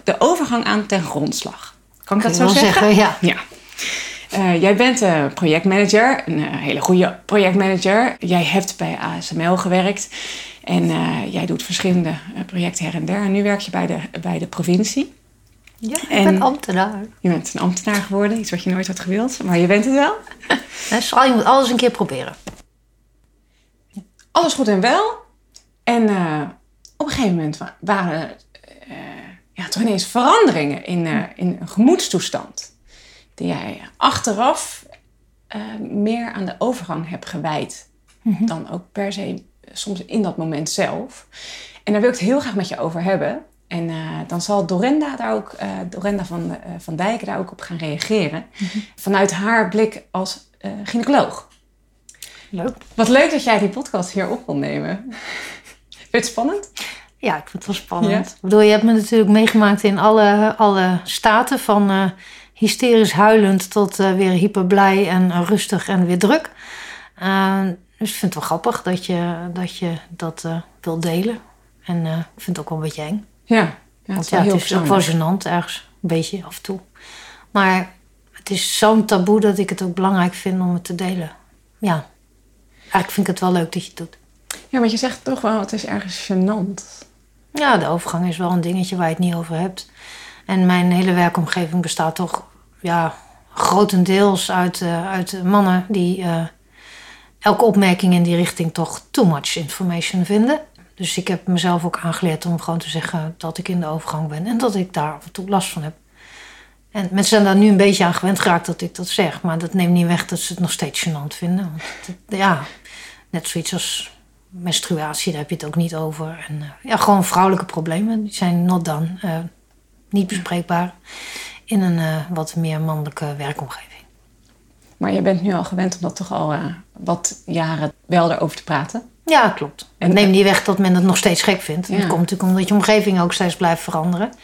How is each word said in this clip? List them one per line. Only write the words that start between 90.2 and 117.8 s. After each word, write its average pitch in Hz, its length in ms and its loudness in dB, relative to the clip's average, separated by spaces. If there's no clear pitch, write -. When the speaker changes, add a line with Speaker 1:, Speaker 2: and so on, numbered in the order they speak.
Speaker 2:
En 190 200 2
mijn 180 260 4
hele 185 200 2
werkomgeving 175 720 0
bestaat 160 320 -2
toch, - 320 -6
ja, 170 340 0
grotendeels 190 960 2
uit, 180 300 0
eh, 170 300 -4
uit 185 340 -6
mannen 185 440 4
die, 185 340 -2
eh, 165 200 -2
elke - 260 2
opmerking 190 500 4
in 175 80 4
die 175 140 2
richting 170 380 -2
toch - 360 -6
too 254 140 2
much 156 320 0
information 170 680 -4
vinden. 233 360 2
Dus - 220 -6
ik 180 120 -4
heb 180 180 -4
mezelf 175 380 0
ook 170 180 -6
aangeleerd 165 440 -2
om 170 140 -2
gewoon 170 180 -4
te - 100 -8
zeggen 160 500 -6
dat 160 200 -8
ik 180 100 -8
in 180 120 -2
de 160 60 -4
overgang 156 420 -6
ben 151 180 -8
en 233 120 -2
dat 233 160 0
ik 185 180 -4
daar 151 220 -2
af - 100 -18
en - 80 -20
toe 190 160 -10
last 190 200 0
van 160 140 -8
heb. 156 120 -10
En 180 200 -4
mensen 190 140 2
zijn 208 200 6
daar 196 120 6
nu 208 120 8
een 202 80 8
beetje 196 280 4
aan 170 100 2
gewend 185 260 0
geraakt 170 260 2
dat 170 140 -6
ik - 140 -8
dat 180 140 -10
zeg, 170 340 -2
maar 165 160 -2
dat 170 160 -6
neemt 175 180 2
niet 175 140 4
weg 175 200 0
dat 175 120 -6
ze - 140 -8
het 180 100 -6
nog 170 100 -2
steeds - 360 -4
gênant 147 260 -6
vinden. 180 360 -2
Want 156 120 -12
het, 190 320 -10
ja, 185 220 2
net 160 180 -6
zoiets - 240 -6
als - 440 -6
menstruatie, 170 840 -4
daar 147 80 -8
heb 147 100 -10
je 165 60 -4
het - 80 -12
ook 151 120 -8
niet 170 180 0
over. 156 540 -8
En, 151 140 -8
eh, 151 280 -14
ja, - 60 2
gewoon 196 280 4
vrouwelijke 185 420 2
problemen, 196 580 -2